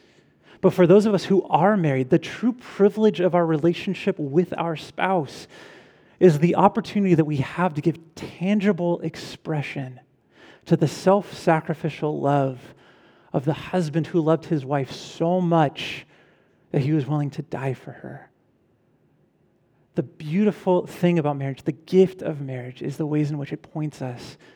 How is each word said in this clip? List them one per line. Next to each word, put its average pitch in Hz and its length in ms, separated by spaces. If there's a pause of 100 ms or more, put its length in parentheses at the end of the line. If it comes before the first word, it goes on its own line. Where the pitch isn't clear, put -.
(640)
But 185 100
for 175 140
those 202 200
of 214 80
us 175 100
who 196 200
are 185 320
married, 135 340
the 170 80
true 226 340
privilege 208 680
of 180 160
our 170 100
relationship 170 720
with 156 380
our 165 180
spouse 175 720 (720)
is 156 220
the 170 160
opportunity 196 580
that 151 120
we 151 100
have 156 380
to 147 80
give 160 160 (180)
tangible 180 840
expression 139 1000 (640)
to 165 120
the 143 120
self-sacrificial 160 1300
love 139 400 (760)
of 127 120
the 151 80
husband 160 540
who 175 140
loved 156 260
his 147 180
wife 139 260
so 175 520
much 165 640 (640)
that 147 100
he 135 120
was 151 140
willing 147 220
to - 140
die 135 320
for - 180
her. - 380 (1600)
The 147 100
beautiful 180 840
thing 175 320
about 147 180
marriage, 135 280
the - 80
gift 185 500
of 143 180
marriage, 127 400
is 151 160
the 165 80
ways 151 260
in 151 60
which 143 160
it 151 80
points 151 400
us 127 380 (180)